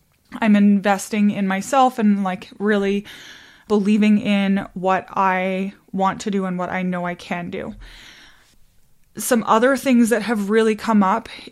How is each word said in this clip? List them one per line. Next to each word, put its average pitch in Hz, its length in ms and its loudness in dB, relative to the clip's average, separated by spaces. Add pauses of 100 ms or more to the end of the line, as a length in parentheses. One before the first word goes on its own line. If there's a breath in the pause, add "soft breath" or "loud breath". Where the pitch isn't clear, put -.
(420)
I'm 214 140 4
investing 202 760 2
in 196 160 -4
myself 254 520 0
and, 208 240 2
like, 185 340 -6
really 202 480 0 (640 loud breath)
believing 208 520 4
in 196 540 -2
what 185 360 -2
I 190 640 -2 (180)
want 190 300 -2
to 220 100 -6
do 196 140 -2
and 180 120 -6
what 180 120 -6
I 185 120 -6
know 180 240 -4
I 175 100 -6
can 175 340 -10
do." - 260 -10 (1400 loud breath)
Some 220 280 -2
other 247 340 2
things 240 320 4
that 220 140 0
have 202 260 -4
really 220 260 2
come 214 280 2
up 214 260 -2 (220 loud breath)